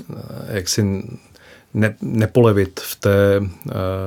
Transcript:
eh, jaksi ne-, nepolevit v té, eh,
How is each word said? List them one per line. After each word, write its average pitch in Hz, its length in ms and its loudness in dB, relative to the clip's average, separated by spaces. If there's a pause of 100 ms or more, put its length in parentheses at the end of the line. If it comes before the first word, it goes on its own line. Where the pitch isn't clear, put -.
(100)
eh, - 460 -10
jaksi 98 460 0 (720)
ne-, 107 260 2
nepolevit 110 800 2
v - 160 -10
té, 101 460 2
eh, 95 300 -8 (340)